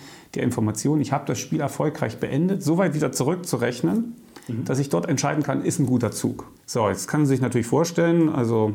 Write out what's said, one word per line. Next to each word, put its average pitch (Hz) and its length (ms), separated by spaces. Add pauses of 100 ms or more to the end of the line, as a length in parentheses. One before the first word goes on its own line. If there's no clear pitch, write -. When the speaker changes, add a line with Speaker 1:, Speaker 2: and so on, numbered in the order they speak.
(340)
Speaker 1:
der - 80
Informationen, 120 580
ich 120 120
habe 143 140
das 135 120
Spiel - 220
erfolgreich 143 580
beendet, 160 460
so 156 120
weit 175 180
wieder 151 180
zurückzurechnen, 165 1040 (320)
Speaker 2:
Mhm. 113 160
Speaker 1:
dass 135 160
ich 143 80
dort 170 180
entscheiden 147 380
kann, 135 180
ist - 160
ein 143 80
guter 117 240
Zug. - 360 (200)
So, 110 220
jetzt 95 180
kann 151 140
man 151 80
sich 135 120
natürlich 120 280
vorstellen, 170 640
also 113 440